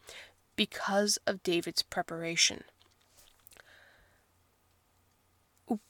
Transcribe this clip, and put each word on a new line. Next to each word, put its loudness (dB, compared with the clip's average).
because 2
of -2
David's 0
preparation. 0
W-, -2